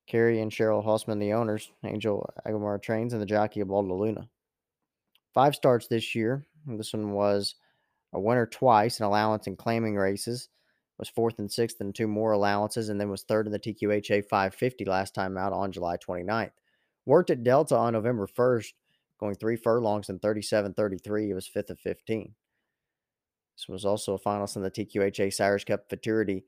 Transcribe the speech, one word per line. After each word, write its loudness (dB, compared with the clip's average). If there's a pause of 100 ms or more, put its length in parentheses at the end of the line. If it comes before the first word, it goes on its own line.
Carrie 4
and -2
Cheryl 2
Hossman, 0
the 0
owners, -2 (120)
Angel -4 (140)
Aguilar -4
trains, -2
and -2
the -2
jockey 0
Ubaldo 0
Luna. -4 (1040)
Five 4
starts 4
this -2
year. 0 (220)
This -8
one -4
was 2 (560)
a -4
winner 2
twice 4
in 0
allowance 2
and -10
claiming -2
races. -2 (500)
Was -10
fourth -2
and -6
sixth -2
in -6
two -2
more 0
allowances, 2
and -2
then -2
was -8
third 0
in -6
the -4
T -8
Q -2
H 0
A 2
five 0
fifty -2
last -2
time -2
out -2
on -2
July -4
twenty-ninth. -4 (540)
Worked 4
at 0
Delta 4
on 2
November 0
first, 0 (440)
going -6
three -2
furlongs 0
in -8
thirty-seven 0
thirty-three. -2
He -2
was -8
fifth -6
of -12
fifteen. -6 (1200)
This -16
was -10
also 0
a -6
finalist -2
in -6
the -4
T -6
Q -2
H 0
A 2
Cyrus 2
Cup -4
Futurity -2